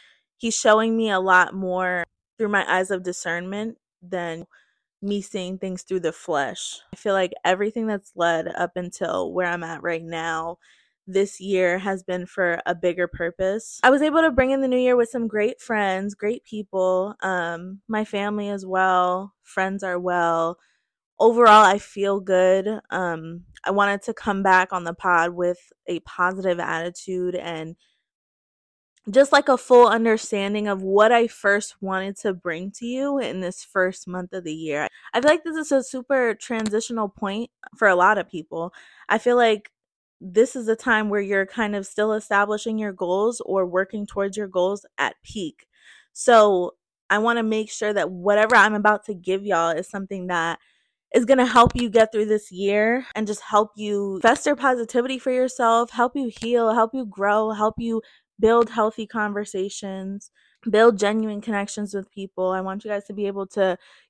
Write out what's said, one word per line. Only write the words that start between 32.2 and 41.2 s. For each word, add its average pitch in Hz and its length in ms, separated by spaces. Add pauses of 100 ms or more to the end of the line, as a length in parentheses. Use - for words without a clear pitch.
bring 180 440
to 240 80
you 269 340
in 185 220
this 185 200
first 185 460
month 180 240
of 180 140
the 156 80
year. 151 340 (260)
I 233 60
feel 277 100
like 311 140
this 320 140
is 302 160
a 269 100
super 254 520
transitional 220 720
point 208 400 (260)
for 214 140
a 180 80
lot 196 200
of 180 120
people. 165 440 (360)
I 214 80
feel 247 180
like 226 360 (500)
this 190 340
is 226 140
a 220 80
time 214 320
where 208 100
you're 196 260